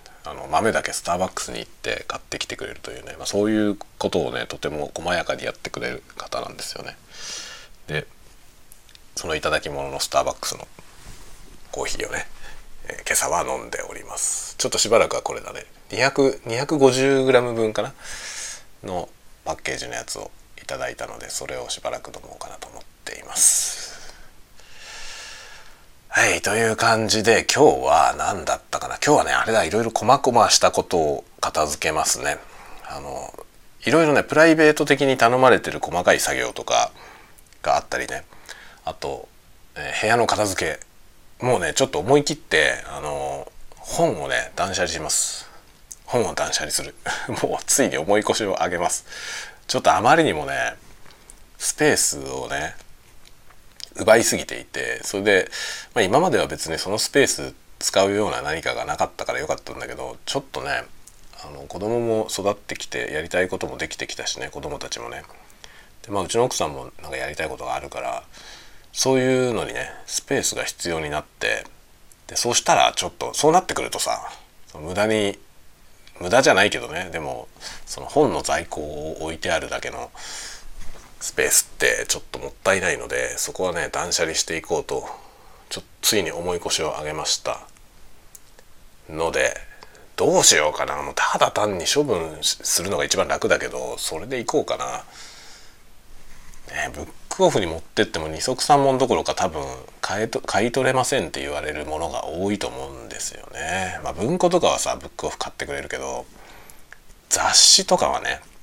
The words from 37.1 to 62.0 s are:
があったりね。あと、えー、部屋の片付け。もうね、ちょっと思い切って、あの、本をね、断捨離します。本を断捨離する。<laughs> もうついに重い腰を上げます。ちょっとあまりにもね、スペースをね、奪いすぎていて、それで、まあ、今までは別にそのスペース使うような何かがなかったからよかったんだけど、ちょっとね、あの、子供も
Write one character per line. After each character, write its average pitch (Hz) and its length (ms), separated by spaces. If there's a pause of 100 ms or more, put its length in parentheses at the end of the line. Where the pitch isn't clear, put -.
が - 120
あ 147 40
っ - 100
た - 80
り 127 80
ね。 - 180 (640)
あ 80 80
と、 - 340 (480)
え 147 220
ー、 - 40
部 107 60
屋 113 80
の 117 120
片 107 180
付 87 320 (600)
け。 - 40
も 123 140
う - 20
ね、 87 140
ち - 80
ょ 135 40
っ 135 40
と - 80
思 123 220
い 139 40
切 151 100
っ 147 40
て、 67 460 (120)
あ 69 60
の、 73 500 (260)
本 160 440
を 139 60
ね、 123 280
断 95 200
捨 98 60
離 87 60
し 82 120
ま 76 100
す。 - 400 (600)
本 113 180
を 76 60
断 76 200
捨 - 80
離 76 100
す - 120
る。 - 120 (220)
<laughs> - 260
も - 180
う - 40
つ - 180
い 95 60
に 65 80
重 95 200
い 107 60
腰 113 220
を 95 160
上 85 80
げ 87 100
ま 87 100
す。 - 160 (640)
ち - 80
ょ 127 40
っ - 40
と - 100
あ 87 80
ま 135 140
り 165 80
に 107 100
も 139 140
ね、 123 260 (840)
ス - 160
ペ 151 180
ー - 40
ス - 220
を 131 300
ね、 143 260 (1200)
奪 110 220
い 110 60
す 113 120
ぎ 80 100
て 58 140
い - 60
て、 - 380
そ - 140
れ 98 60
で、 98 280 (420)
ま 120 60
あ、 107 40
今 104 160
ま 180 120
で 104 80
は 71 80
別 78 240
に 80 80
そ 92 100
の 107 80
ス - 120
ペ 143 160
ー - 20
ス 135 260 (240)
使 - 260
う 98 100
よ 104 160
う - 20
な 123 100
何 151 220
か 123 100
が 117 120
な - 120
か - 80
っ - 100
た - 100
か - 80
ら 127 60
よ 147 80
か - 80
っ - 60
た - 120
ん 120 60
だ - 80
け 131 60
ど、 131 320
ち - 120
ょ - 20
っ 139 120
と 131 100
ね、 131 220 (600)
あ 78 80
の、 71 160
子 - 120
供 113 200
も 113 300